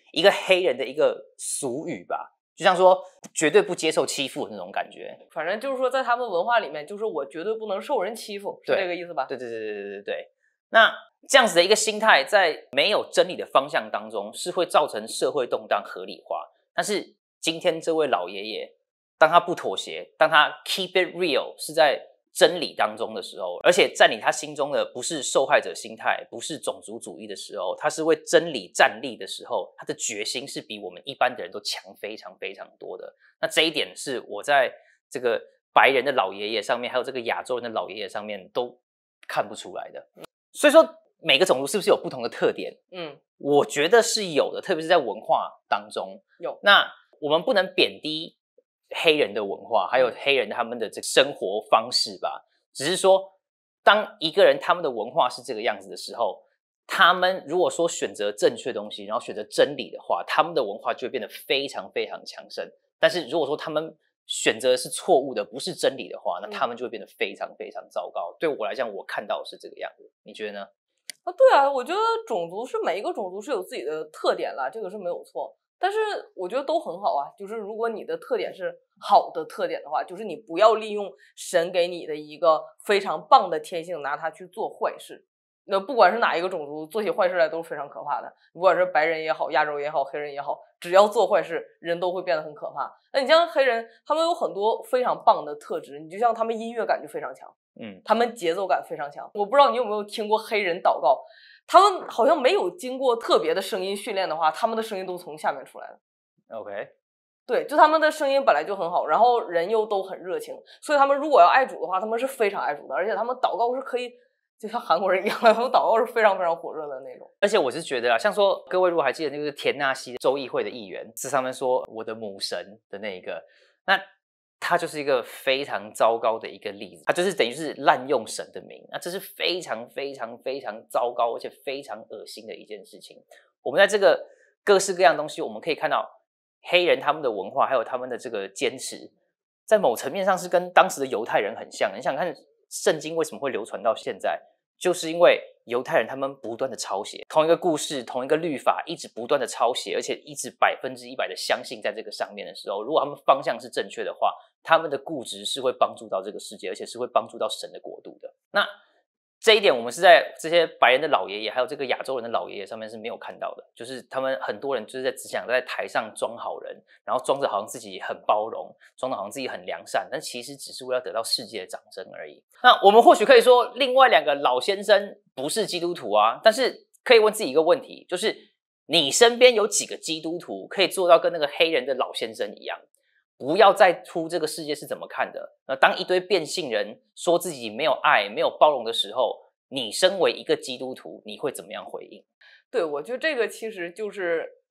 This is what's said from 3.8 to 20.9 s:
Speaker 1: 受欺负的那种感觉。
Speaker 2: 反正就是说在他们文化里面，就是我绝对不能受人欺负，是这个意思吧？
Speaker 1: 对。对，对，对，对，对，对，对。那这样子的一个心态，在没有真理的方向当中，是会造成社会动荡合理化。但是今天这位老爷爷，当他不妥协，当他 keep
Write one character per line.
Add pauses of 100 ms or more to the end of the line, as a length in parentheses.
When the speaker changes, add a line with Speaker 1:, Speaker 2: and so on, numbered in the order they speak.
Speaker 1:
受
欺
负
的
那
种
感
觉。 (140)
Speaker 2:
反
正
就
是
说
在
他
们
文
化
里
面，
就
是
我
绝
对
不
能
受
人
欺
负，
是
这
个
意
思
吧？
Speaker 1:
对。
对，
对，
对，
对，
对，
对，
对。 (400)
那 (320)
这
样
子
的
一
个
心
态，
在
没
有
真
理
的
方
向
当
中，
是
会
造
成
社
会
动
荡
合
理
化。 (280)
但
是 (260)
今
天
这
位
老
爷
爷， (420)
当
他
不
妥
协，
当
他
keep